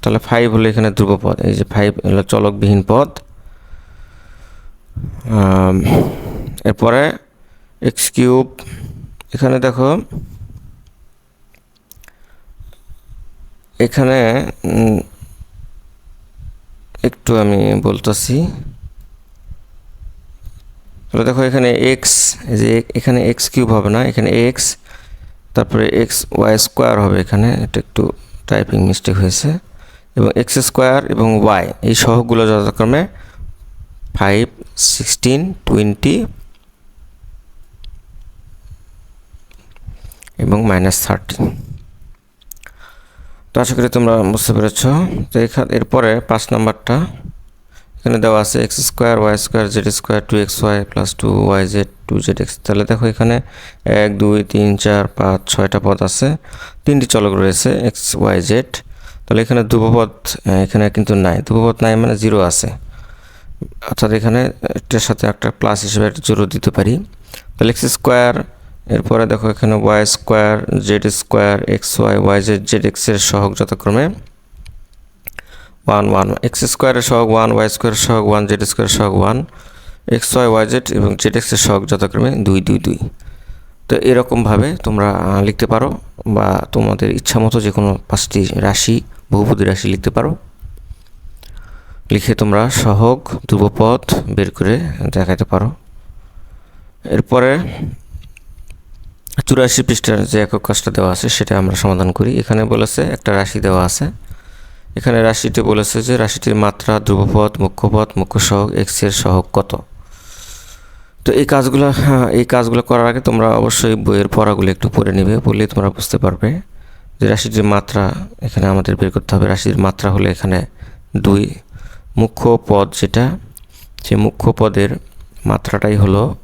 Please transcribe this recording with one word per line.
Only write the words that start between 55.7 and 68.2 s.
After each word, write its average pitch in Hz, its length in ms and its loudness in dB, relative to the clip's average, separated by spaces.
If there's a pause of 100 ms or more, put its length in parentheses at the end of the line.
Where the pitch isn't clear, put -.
পদ 98 120 2 (100)
আছে, 131 200 0 (580)
তিনটি 143 280 2
চলক 104 280 2
রয়েছে 95 280 2 (200)
এক্স, - 140 -10 (180)
ওয়াই, 101 160 2 (120)
জেড। 120 200 0 (560)
তাহলে 110 200 2
এখানে 120 160 2 (100)
ধ্রুবপদ, 113 420 4
আহ, - 520 -2
এখানে 107 200 2 (100)
কিন্তু 107 180 0 (120)
নাই, 90 120 0 (100)
ধ্রুবপদ 113 340 2
নাই 113 200 4
মানে 117 220 0
জিরো 104 160 2 (100)
আছে, - 200 -2 (1200)
অর্থাৎ 107 300 0
এখানে 113 220 2 (360)
একটার - 300 -2
সাথে - 200 -2
একটা 107 200 -2 (120)
প্লাস 104 260 0
হিসেবে 104 220 0
একটা - 200 -4
জিরো 104 180 2
দিতে 95 320 -2
পারি। 104 160 2 (580)
তাহলে 117 220 2
এক্স - 100 -4 (120)
স্কয়ার, 123 380 2 (600)